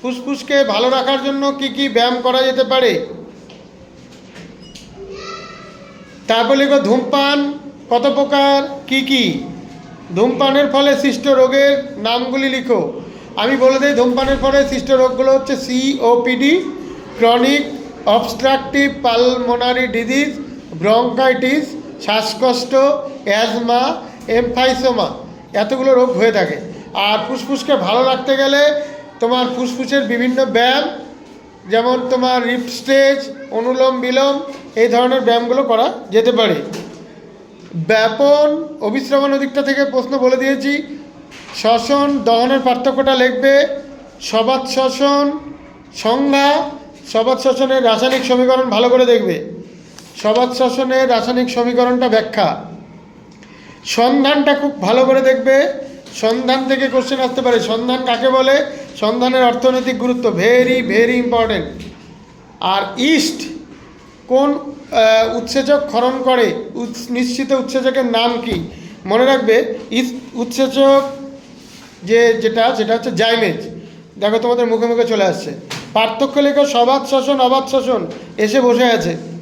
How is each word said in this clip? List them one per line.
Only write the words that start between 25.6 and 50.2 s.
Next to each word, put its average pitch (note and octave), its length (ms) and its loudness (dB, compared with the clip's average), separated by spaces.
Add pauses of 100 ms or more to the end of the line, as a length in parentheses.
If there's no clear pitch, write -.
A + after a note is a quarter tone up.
রোগ B3 180 4
হয়ে G#3+ 200 2
থাকে। E3 240 0 (380)
আর G3+ 340 0
ফুসফুসকে C4 480 -2
ভালো A3 280 0
রাখতে C4 340 0
গেলে C#4+ 440 2 (380)
তোমার B3 260 0 (100)
ফুসফুসের B3 460 -2
বিভিন্ন B3 440 0
ব্যায়াম, B3+ 380 2 (840)
যেমন B3 400 0
তোমার B3+ 340 0
রিপ B3 260 -4
স্ট্রেচ, C4+ 600 2 (220)
অনুলোম B3+ 500 0
বিলোম, C4+ 380 0 (360)
এই A3+ 120 4
ধরনের B3 340 2
ব্যায়ামগুলো A#3 420 2
করা B3 300 2 (180)
যেতে A3+ 200 4
পারে। G#3+ 240 2 (1200)
ব্যাপন C#4 1040 2
অভিস্রবণ C4+ 560 0
দিকটা C#4 240 -2
থেকে C#4 240 0
প্রশ্ন B3+ 320 -2
বলে B3+ 200 2
দিয়েছি। C#4 460 0 (720)
শ্বসন C#4 640 2
দহনের A#3 400 2
পার্থক্যটা B3+ 560 0
লিখবে। C4+ 520 4 (540)
সবাত B3+ 460 -2
শ্বসন C#4 640 0 (640)
সংজ্ঞা, C#4 760 2 (420)
সবাত B3 280 0
শ্বসনের C4 440 2
রাসায়নিক B3 420 2
সমীকরণ B3+ 440 2
ভালো A3+ 200 2
করে B3+ 160 4
দেখবে। G3 580 0 (580)